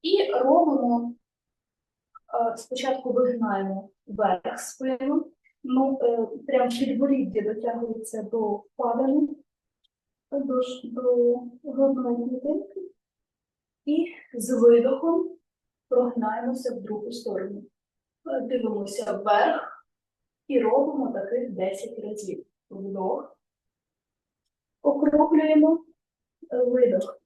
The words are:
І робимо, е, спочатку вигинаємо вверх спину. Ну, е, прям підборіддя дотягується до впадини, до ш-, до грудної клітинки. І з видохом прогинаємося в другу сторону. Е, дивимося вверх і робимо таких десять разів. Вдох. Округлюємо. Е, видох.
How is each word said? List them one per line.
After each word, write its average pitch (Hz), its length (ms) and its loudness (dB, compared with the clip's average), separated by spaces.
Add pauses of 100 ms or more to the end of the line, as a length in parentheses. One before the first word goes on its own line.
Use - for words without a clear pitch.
І 392 320 6
робимо, 254 800 4 (1400)
е, - 60 -8
спочатку 262 560 -4
вигинаємо 208 760 0 (180)
вверх 196 520 -2
спину. 262 720 -4 (320)
Ну, 262 380 0
е, 233 260 0 (200)
прям 247 220 2
підборіддя 254 720 0
дотягується 220 800 -6
до 214 260 -2
впадини, 262 760 0 (1040)
до 269 300 -2
ш-, 254 260 -8
до 240 480 2 (280)
грудної 254 680 0
клітинки. 330 640 -6 (920)
І 330 220 0 (260)
з 240 260 -2
видохом 269 760 4 (520)
прогинаємося 240 840 -2
в 190 60 -10
другу 208 300 -8
сторону. 196 520 -8 (600)
Е, 262 160 -4
дивимося 220 720 -4
вверх - 720 0 (640)
і 262 120 2
робимо 262 520 0
таких 208 400 -6
десять 190 480 -8
разів. 208 460 -10 (240)
Вдох. 190 680 -6 (1400)
Округлюємо. 302 1040 4 (680)
Е, 247 120 2
видох. 247 640 2